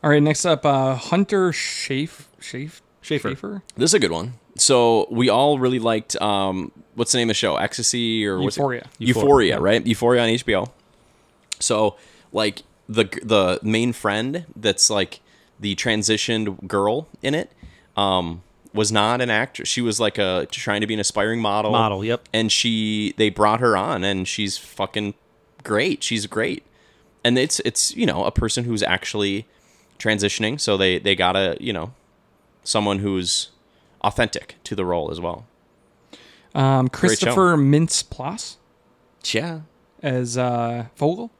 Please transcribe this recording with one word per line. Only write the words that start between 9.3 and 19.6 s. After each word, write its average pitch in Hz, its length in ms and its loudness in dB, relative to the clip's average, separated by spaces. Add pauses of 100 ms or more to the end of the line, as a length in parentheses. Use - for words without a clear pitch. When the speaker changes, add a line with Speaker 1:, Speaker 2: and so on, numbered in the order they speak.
Speaker 2:
yeah. 53 60 -2
Speaker 3:
right? 101 260 2
Euphoria 120 360 2
on 113 80 2
H 120 160 0
B 110 100 2
O. 101 100 -2 (920)
So, 107 360 0 (360)
like, 107 300 -2 (260)
the 107 160 2
g-, - 180 -8
the 98 400 4
main 113 300 2
friend 120 520 -2 (100)
that's, 104 360 0
like, 101 300 -2 (380)
the 104 160 -4
transitioned 107 960 -2
girl 107 400 0 (140)
in 143 120 -2
it, 170 160 -4 (460)
um, 90 460 0 (300)
was 104 200 0
not 110 280 2
an 123 100 -2
actor. 113 340 -2